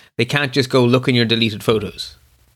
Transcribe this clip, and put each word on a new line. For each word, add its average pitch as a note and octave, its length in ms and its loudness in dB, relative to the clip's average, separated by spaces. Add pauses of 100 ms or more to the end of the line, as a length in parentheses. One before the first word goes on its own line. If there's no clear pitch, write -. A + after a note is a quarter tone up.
(180)
they B2 60 2
can't C#3+ 280 -4
just C3 180 0
go C3 140 4
look B2+ 240 2
in C3 60 2
your A#2+ 100 2
deleted A2+ 380 -2
photos. G2+ 540 -4 (400)